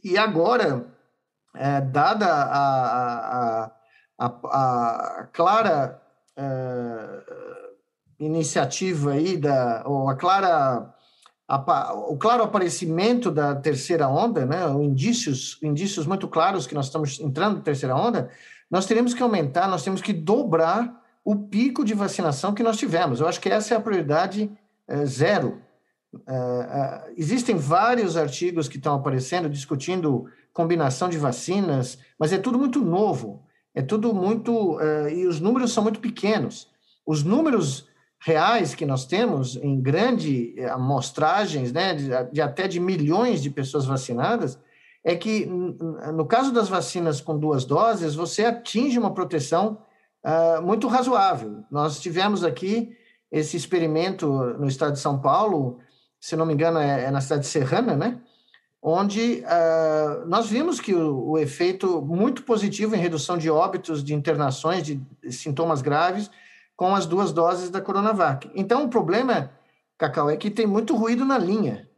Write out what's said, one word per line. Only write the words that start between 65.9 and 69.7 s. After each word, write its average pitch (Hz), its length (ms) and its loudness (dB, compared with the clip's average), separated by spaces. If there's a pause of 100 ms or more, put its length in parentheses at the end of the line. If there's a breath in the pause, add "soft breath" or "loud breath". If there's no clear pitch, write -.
com 185 180 2
as 180 120 0
duas 175 260 0
doses 175 380 2
da 185 100 -4
Coronavac. 190 720 0
Então, 214 300 2
o 247 60 -2
problema, 202 600 0 (460 soft breath)